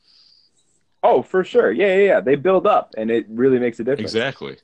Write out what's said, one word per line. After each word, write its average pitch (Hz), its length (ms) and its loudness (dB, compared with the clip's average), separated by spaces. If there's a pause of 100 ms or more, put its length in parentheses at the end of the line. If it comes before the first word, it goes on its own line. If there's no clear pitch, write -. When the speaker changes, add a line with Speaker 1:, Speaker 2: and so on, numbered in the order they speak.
(1040)
Speaker 1:
Oh, 185 200 2
for 185 220 -2
sure. 175 280 0
Yeah, 185 240 0
yeah, 202 80 4
yeah. 165 160 2
They 165 140 0
build 175 320 0
up, - 320 0
and 110 120 -4
it 113 200 -2
really 123 280 0
makes 120 220 -4
a 117 40 -10
difference. 127 280 -4
Speaker 2:
Exactly. 110 520 -6